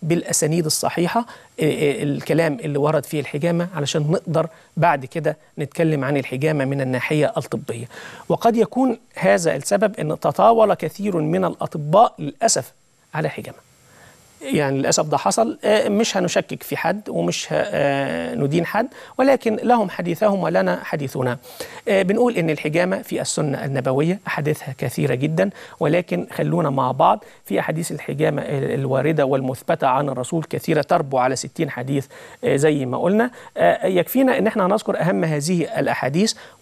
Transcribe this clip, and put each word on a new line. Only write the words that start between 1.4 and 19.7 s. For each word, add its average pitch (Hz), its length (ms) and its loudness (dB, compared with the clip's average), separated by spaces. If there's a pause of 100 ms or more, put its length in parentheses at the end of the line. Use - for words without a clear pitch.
آه، 143 400 2
الكلام 147 560 0
اللي 147 180 -4
ورد 151 280 2
فيه 151 140 -4
الحجامة، 170 560 -2
علشان 151 260 -2 (100)
نقدر 160 360 0 (300)
بعد 147 280 2
كده 151 320 -4 (220)
نتكلم 156 440 0
عن 143 140 0
الحجامة 135 480 0
من 139 160 -2
الناحية 131 560 0
الطبية. 120 480 -6 (440)
وقد 226 260 2
يكون 233 420 2 (180)
هذا 175 400 2
السبب 196 440 0
أن 151 200 -4
تطاول 208 540 4
كثير 185 440 -4
من 165 280 0
الأطباء 160 760 2
للأسف - 540 -2 (400)
على 156 120 -2
الحجامة. - 320 -8 (840)
يعني 147 380 0
للأسف 160 260 0
ده 147 120 0
حصل، 220 460 0
آه، 208 260 2
مش 208 280 0
هنشكك 185 460 -2
في - 140 -6
حد 202 320 -4
ومش 170 440 -2
ه-، - 20 -2
آه، 139 800 -2
ندين 156 300 0
حد، 233 220 -2 (300)
ولكن 254 380 4
لهم 220 340 2